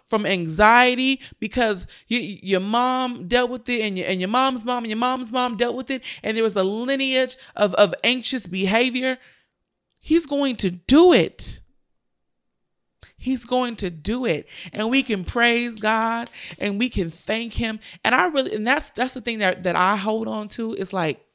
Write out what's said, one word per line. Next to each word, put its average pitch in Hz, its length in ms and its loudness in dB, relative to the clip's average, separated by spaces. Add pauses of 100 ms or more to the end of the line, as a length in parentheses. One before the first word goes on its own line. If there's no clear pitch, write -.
from 214 200 0
anxiety 233 920 4 (220)
because 214 440 0 (240)
y-, 214 320 -4
your 185 200 0
mom 247 640 0
dealt 240 220 2
with 247 180 -10
it 240 140 0
and 202 160 -2
your, 180 100 -4
and 185 140 -2
your 185 80 -2
mom's 254 340 0
mom 247 200 -4
and 226 60 -8
your 214 80 -4
mom's 247 360 -2
mom 247 240 -2
dealt 240 180 0
with 254 160 -10
it, 262 100 -6 (220)
and 220 140 -2
there 226 60 2
was 208 120 0
a 190 80 2
lineage 254 720 0 (220)
of, 202 160 2
of 185 200 -2 (120)
anxious 240 420 -2
behavior, 240 680 -2 (840)
he's 330 260 2
going 277 320 0
to 185 140 -2
do 302 400 6
it. - 480 2 (1600)
He's 254 260 -4
going 247 340 -2
to 185 120 -4
do 196 360 -4
it. 165 220 -2 (240)
And 220 180 -2
we 262 140 4
can 196 220 -2
praise 240 520 0
God 226 520 0 (280)
and 202 220 -2
we 247 100 2
can 175 200 -2
thank 226 440 -6
him. 220 280 -4 (240)
And 240 100 4
I 359 120 4
really, 277 280 0
and 214 100 -2
that's, 262 260 0
that's 254 220 -2
the 254 60 -8
thing 220 200 -6
that, 185 240 0
that 175 120 0
I 190 220 4
hold 220 320 -2
on 214 200 -6
to. 226 240 -6
It's - 200 -6
like, 165 420 -2